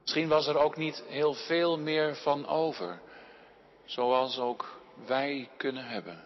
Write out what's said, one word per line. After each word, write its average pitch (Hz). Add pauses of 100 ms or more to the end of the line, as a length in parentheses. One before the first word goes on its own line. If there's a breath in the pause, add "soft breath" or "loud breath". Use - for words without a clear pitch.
Misschien 160
was 151
er 147
ook 151
niet 156
heel 143
veel 170
meer 151
van 143
over, 147 (840 loud breath)
zoals 127
ook 120 (260)
wij 135
kunnen 131
hebben. 95